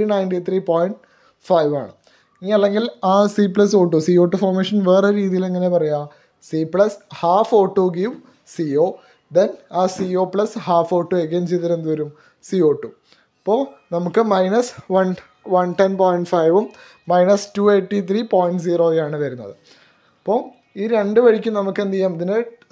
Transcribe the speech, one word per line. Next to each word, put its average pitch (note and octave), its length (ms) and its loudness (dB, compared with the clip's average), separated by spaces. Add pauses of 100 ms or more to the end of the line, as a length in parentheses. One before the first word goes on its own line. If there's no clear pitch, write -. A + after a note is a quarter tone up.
(120)
നയൻറ്റി F#3 360 -2
ത്രീ F#3+ 100 -2 (100)
പോയിന്റ് F3 300 0 (520)
ഫൈവ് D#3 300 2
ആണ്. A2 140 -10 (480)
ഇനി F#3+ 160 -6
അല്ലെങ്കിൽ G3+ 260 2 (300)
ആ - 20 2 (200)
സി G#3 80 2 (120)
പ്ലസ് G#3 240 4
ഒ - 20 6 (120)
ടു, D#3+ 140 2
സി F3+ 60 2 (100)
ഒ - 100 6
ടു F#3 100 -4
ഫോർമേഷൻ F#3+ 340 -2 (120)
വേറെ G3 200 4 (120)
രീതിയിൽ F#3 300 -2
എങ്ങനെ F3+ 260 -2
പറയുക? D3+ 260 -2 (440)
C D#3+ 120 -4 (120)
plus G#3 220 2 (260)
half F3+ 300 2 (100)
O - 20 6 (140)
two F#3+ 100 2 (100)
give G3+ 160 -4 (420)
സി E3 120 -4 (160)
ഒ, - 20 4 (520)
then E3+ 140 4 (300)
ആ F#3 40 2 (100)
സി F#3+ 120 -6 (160)
ഒ - 20 2 (100)
plus G#3+ 180 -2 (160)
half E3+ 300 2
O - 20 2 (120)
two F#3 140 0
again F3 260 -4
ചെയ്തിട്ട് E3+ 260 -2
എന്ത് D#3+ 140 -8
വരും? D3+ 180 -6 (380)
സി G3 100 -2 (100)
ഒ - 20 4 (120)
ടു. A2+ 80 -14 (500)
അപ്പോൾ G#3+ 200 -2 (360)
നമുക്ക് F3 260 0 (120)
മൈനസ് G3 380 0 (240)
വൺ, F#3+ 120 2 (480)
വൺ F3+ 240 0
ടെൻ F#3+ 120 2 (100)
പോയിന്റ് F3 320 0
ഫൈവും E3+ 340 2 (460)
മൈനസ് F#3+ 340 2 (100)
ടു G3+ 160 0
എയ്റ്റി G3 280 0 (100)
ത്രീ G#3+ 100 -2 (140)
പോയിന്റ് F3+ 320 0
സീറോയാണ് E3 560 0
വരുന്നത്. A#2+ 320 -10 (640)
അപ്പോൾ A3 180 -2 (420)
ഈ G#3 40 -2 (100)
രണ്ട് G#3 300 2
വഴിക്ക് A3 340 4
നമുക്ക് G3 260 -2
എന്ത് F#3+ 120 -4
ചെയ്യാം? F#3 200 0
ഇതിൻ്റെ F#3 200 -2 (340)